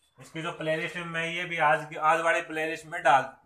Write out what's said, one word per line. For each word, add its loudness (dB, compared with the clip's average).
इसकी -12
जो -6
playlist -4
में -8
मैं -4
ये -4
भी -6
आज, 2
आज 4
वाले 2
playlist -6
में -10
डाल, 6